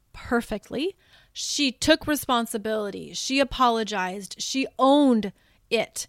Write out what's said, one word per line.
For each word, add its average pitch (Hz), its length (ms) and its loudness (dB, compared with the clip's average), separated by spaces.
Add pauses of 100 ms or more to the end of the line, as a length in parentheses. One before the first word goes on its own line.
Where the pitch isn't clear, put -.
(140)
perfectly. - 800 -4 (380)
She - 380 -2
took - 340 2
responsibility. 220 1080 -4
She 269 260 -2
apologized. 208 1000 0
She - 300 -4 (100)
owned 254 540 6 (400)
it. - 380 -2